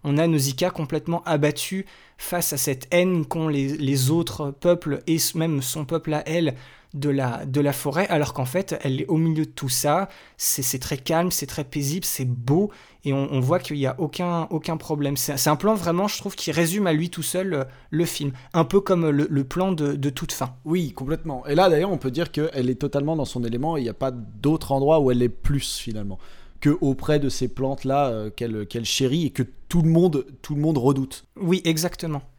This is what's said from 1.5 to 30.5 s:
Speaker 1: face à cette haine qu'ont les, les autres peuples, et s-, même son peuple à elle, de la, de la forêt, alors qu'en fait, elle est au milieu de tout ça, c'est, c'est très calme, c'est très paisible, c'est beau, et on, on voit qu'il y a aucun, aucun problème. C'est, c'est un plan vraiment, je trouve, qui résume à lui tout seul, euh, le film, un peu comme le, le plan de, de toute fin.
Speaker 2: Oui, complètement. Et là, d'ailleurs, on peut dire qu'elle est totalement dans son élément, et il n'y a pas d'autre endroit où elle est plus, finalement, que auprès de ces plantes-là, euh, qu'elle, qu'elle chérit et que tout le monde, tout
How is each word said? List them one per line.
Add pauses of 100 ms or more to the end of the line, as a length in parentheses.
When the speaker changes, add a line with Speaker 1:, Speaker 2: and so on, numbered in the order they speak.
Speaker 1:
face
à
cette
haine
qu'ont
les,
les
autres
peuples,
et
s-,
même
son
peuple
à
elle, (380)
de
la,
de
la
forêt,
alors
qu'en
fait,
elle
est
au
milieu
de
tout
ça, (300)
c'est,
c'est
très
calme,
c'est
très
paisible,
c'est
beau, (320)
et
on,
on
voit
qu'il
y
a
aucun,
aucun
problème.
C'est,
c'est
un
plan
vraiment,
je
trouve,
qui
résume
à
lui
tout
seul,
euh, (280)
le
film, (220)
un
peu
comme
le,
le
plan
de,
de
toute
fin.
Speaker 2:
Oui,
complètement.
Et
là,
d'ailleurs,
on
peut
dire
qu'elle
est
totalement
dans
son
élément,
et
il
n'y
a
pas
d'autre
endroit
où
elle
est
plus,
finalement, (440)
que
auprès
de
ces
plantes-là,
euh,
qu'elle,
qu'elle
chérit
et
que (240)
tout
le
monde, (160)
tout